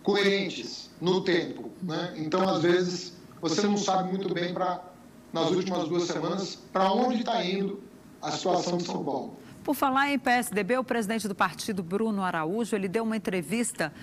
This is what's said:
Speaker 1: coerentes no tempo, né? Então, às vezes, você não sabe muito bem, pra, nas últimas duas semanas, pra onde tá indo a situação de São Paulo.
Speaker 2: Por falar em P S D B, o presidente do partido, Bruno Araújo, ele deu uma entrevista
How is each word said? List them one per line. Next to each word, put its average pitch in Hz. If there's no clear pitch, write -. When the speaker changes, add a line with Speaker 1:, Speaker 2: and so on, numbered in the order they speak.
Speaker 1:
coerentes 196
no 180
tempo, 175
né? -
Então, 170
às 165
vezes, 175
você 170
não 202
sabe 185
muito 185
bem, 175
pra, 185
nas 165
últimas 175
duas 175
semanas, 175
pra 190
onde 240
tá 226
indo 196
a 151
situação 175
de 175
São 180
Paulo. -
Speaker 2:
Por 294
falar 277
em 277
P 254
S 240
D 208
B, 214
o 262
presidente 226
do 196
partido, 190
Bruno 202
Araújo, 180
ele 196
deu 208
uma 220
entrevista 185